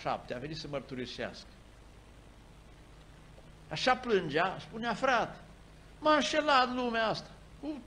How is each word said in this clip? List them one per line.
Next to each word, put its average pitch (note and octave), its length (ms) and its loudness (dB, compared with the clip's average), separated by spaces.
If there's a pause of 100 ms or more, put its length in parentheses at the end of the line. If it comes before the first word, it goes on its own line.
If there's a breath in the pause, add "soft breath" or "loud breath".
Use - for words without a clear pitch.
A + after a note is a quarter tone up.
șaptea, B2 360 -4
a - 20 -10
venit D3+ 180 -8
să D3+ 140 -10
mărturisească. B2 760 -8 (2250)
Așa B3 280 2
plângea, F3+ 640 0
spunea: A3+ 340 -6
„Frate, B3 440 2 (600)
m-a D4+ 160 4
înșelat C4+ 600 4
lumea A#3 320 0
asta, - 240 -4 (300)
cu C#4+ 260 -8